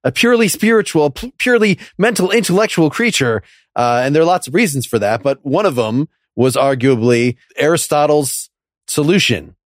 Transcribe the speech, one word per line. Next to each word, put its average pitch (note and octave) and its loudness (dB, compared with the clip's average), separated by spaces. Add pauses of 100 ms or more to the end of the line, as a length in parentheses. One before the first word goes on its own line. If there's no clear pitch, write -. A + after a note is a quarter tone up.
a B2+ 0
purely A#3 2
spiritual, G3 0
p-, A#3 -14
purely A#3+ 2 (180)
mental, F#3 0
intellectual G3 0
creature. C3 -2 (320)
Uh, A#2+ 0
and C#3+ 0
there D#3+ 4
are E3 4
lots F3 0
of C3 -14
reasons D3+ 0
for A2+ -2
that, G#2+ -2
but C#3 -4
one E3 0
of D3+ 0
them A#2+ -2 (300)
was B2 2
arguably B2 2 (240)
Aristotle's D3 0 (380)
solution D3+ 0 (100)